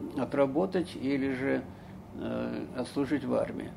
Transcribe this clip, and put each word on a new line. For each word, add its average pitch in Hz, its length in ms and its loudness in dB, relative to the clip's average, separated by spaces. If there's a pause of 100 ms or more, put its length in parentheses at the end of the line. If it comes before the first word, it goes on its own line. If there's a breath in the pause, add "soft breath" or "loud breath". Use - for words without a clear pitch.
(180)
отработать 143 840 2
или 135 320 2
же, 131 280 2 (580 loud breath)
э, 117 460 -2 (120)
отслужить 127 480 0
в 123 80 2
армии. 110 440 0